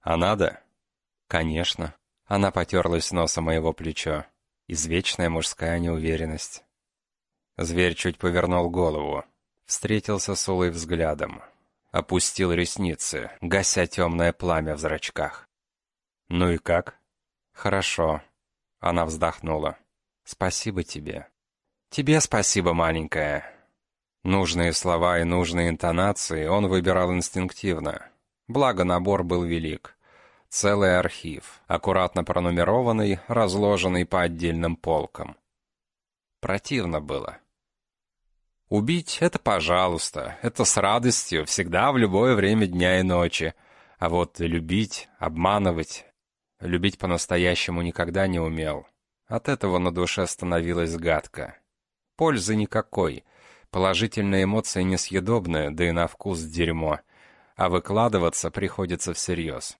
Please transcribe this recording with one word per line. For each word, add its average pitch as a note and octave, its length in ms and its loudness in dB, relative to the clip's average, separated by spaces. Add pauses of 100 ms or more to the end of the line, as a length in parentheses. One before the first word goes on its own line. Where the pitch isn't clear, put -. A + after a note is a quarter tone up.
«А E2 160 0
надо?» F#2 440 0 (680)
«Конечно». D#2+ 640 -2 (300)
Она G2 260 2
потёрлась E2+ 640 0
носом E2 360 0
о D#2+ 60 2
его D#2+ 180 0
плечо. D#2 520 -6 (420)
Извечная E2+ 640 -2
мужская E2 480 -2
неуверенность. D#2+ 840 -4 (920)
Зверь E2+ 380 0
чуть F2+ 240 -4
повернул F2 520 2
голову, D2+ 540 0 (400)
встретился G#2 720 -2
с - 140 -4
Улой F2+ 220 2
взглядом, E2 720 -2 (500)
опустил F2+ 600 0
ресницы, E2+ 760 -2 (100)
гася F#2 460 0
тёмное E2+ 460 0
пламя D#2+ 420 0
в D2+ 60 -10
зрачках. D2+ 680 -6 (800)
«Ну F2 220 2
и E2+ 80 2
как?» - 400 -2 (540)
«Хорошо». F2 720 0 (580)
Она F2 240 2
вздохнула. D#2+ 720 -2 (480)
«Спасибо F#2 580 -4
тебе». - 460 -10 (640)
«Тебе D3 300 2
спасибо, G2 520 2
маленькая». D#2+ 800 -2 (680)
Нужные F2 520 0
слова F2 440 2
и E2+ 60 2
нужные E2+ 460 2
интонации E2+ 760 -2
он G2 220 2
выбирал F#2 440 2
инстинктивно. F2+ 1000 -4 (380)
Благо, A#2+ 360 2
набор F2+ 400 2
был F2 200 0
велик. D#2+ 520 -4 (540)
Целый G2+ 480 4
архив, - 680 -6
аккуратно F#2 540 0
пронумерованный, F#2+ 1040 2
разложенный G2 760 2
по F#2 160 0
отдельным E2+ 560 0
полкам. - 600 -4 (1040)
Противно F#2+ 600 -2
было. C#2 380 -8 (1300)
Убить — B2+ 520 0
это F3 180 0
пожалуйста, F2 1040 0
это A#2+ 220 0
с - 120 2
радостью, G#2 720 2
всегда, F2+ 440 2
в C#3 60 2
любое A2+ 380 6
время G#2 320 4
дня F2+ 340 2
и - 20 2
ночи. F2 520 0 (440)
А E2+ 100 -2
вот E2+ 320 0
любить, E2+ 680 -2 (100)
обманывать, E2+ 840 0 (560)
любить F2+ 380 -2
по-настоящему F2 840 0
никогда F2 460 -2
не F#2 120 0
умел. D#2+ 480 -4 (420)
От A2+ 200 -4
этого G2+ 300 0
на F2+ 140 2
душе F2+ 340 0
становилось E2+ 720 -2
гадко. D#2 600 -4 (600)
Пользы A2 380 0
никакой. G2+ 680 -2 (460)
Положительные F#2+ 760 2
эмоции G2+ 380 0
несъедобные, F2+ 880 0
да E2+ 180 0
и E2+ 40 0
на E2+ 160 2
вкус F2+ 320 -6
дерьмо. D#2+ 580 -2 (560)
А F#2+ 140 0
выкладываться F2+ 840 2
приходится F2+ 640 -4
всерьёз. D#2+ 640 -6